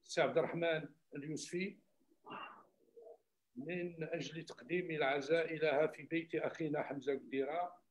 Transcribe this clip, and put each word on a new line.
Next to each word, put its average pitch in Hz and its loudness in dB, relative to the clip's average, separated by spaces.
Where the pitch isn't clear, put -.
السي - -2
عبد 139 4
الرحمن 160 0
اليوسفي 165 -4
من 165 -4
أجل 156 -6
تقديم 175 -4
العزاء 151 2
لها 151 4
في 151 -4
بيت 165 -4
أخينا 147 0
حمزة 139 6
قديرة 139 0